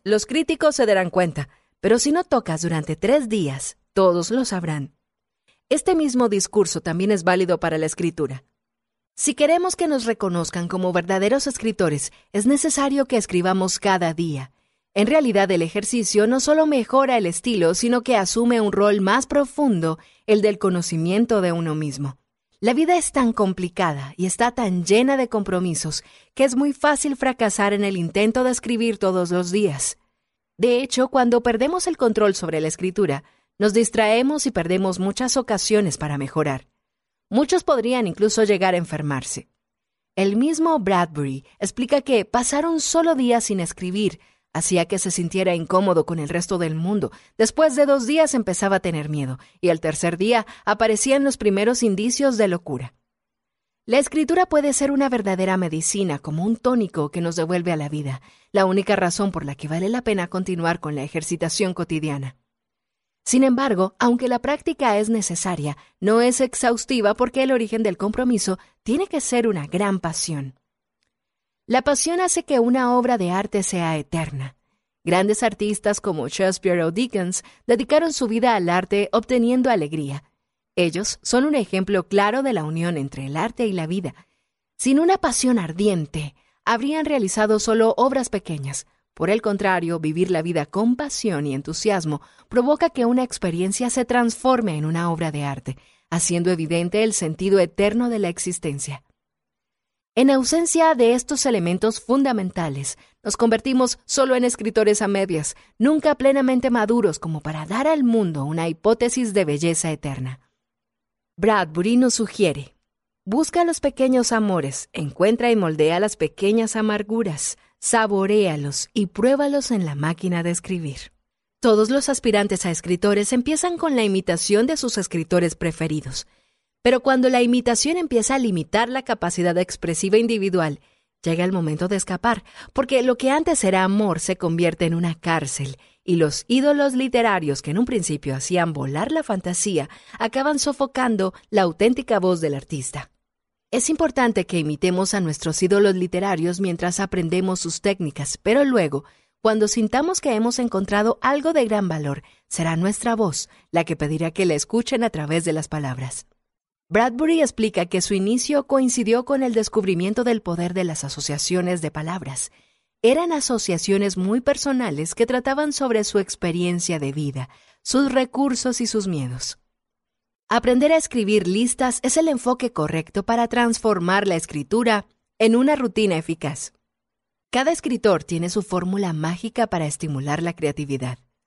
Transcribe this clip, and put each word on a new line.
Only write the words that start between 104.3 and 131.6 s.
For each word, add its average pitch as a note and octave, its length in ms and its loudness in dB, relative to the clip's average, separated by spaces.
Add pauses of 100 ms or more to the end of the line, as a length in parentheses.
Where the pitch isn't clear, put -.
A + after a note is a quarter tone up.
en B3 80 2
escritores A3 580 2
a G#3 60 0
medias, F#3+ 480 -2 (240)
nunca D4 340 4
plenamente C4 560 2
maduros A3+ 480 2
como D#3+ 240 -6
para D#3 240 -8
dar A3+ 220 -2
al D#4 160 2
mundo F#3+ 420 2
una E3 240 -2
hipótesis A3+ 640 0
de F#3+ 100 2
belleza D#3+ 480 0
eterna. C3 480 -8 (960)
Bradbury F#3+ 640 0
nos B3 160 4
sugiere: F3 600 -2 (500)
"Busca D#4 400 0
los E4 140 -2
pequeños B3+ 540 2
amores, F#3 600 -2
encuentra G#3 560 0
y A#3 60 4
moldea D#3+ 440 2
las G#3 160 0
pequeñas G#3 600 0
amarguras, G#3 840 -2 (220)
saboréalos G3 1120 0
y G3+ 140 -2
pruébalos C#4 640 0
en G3+ 120 0
la D3 120 -4
máquina E3+ 480 -2
de F3 80 -2
escribir". E3+ 600 -8 (480)
Todos A3 300 4
los C4+ 180 0
aspirantes G3+ 600 0
a - 20 0
escritores G3+ 640 0
empiezan D#4 460 0
con D#4 160 0
la A3+ 80 2
imitación G3 640 2
de D#4 100 -2
sus A#3 220 -4
escritores F3 560 0
preferidos. D#3 720 -6 (580)
Pero B3 140 4
cuando B3+ 300 4
la B3+ 120 4
imitación B3 540 2
empieza C4 400 0
a C#4 40 0
limitar G#3+ 500 0
la B3+ 140 -4
capacidad F3 540 -2
expresiva F#3 600 0
individual, F#3+ 640 0 (400)
llega E3+ 240 0
el F#3+ 80 0
momento E3+ 340 -2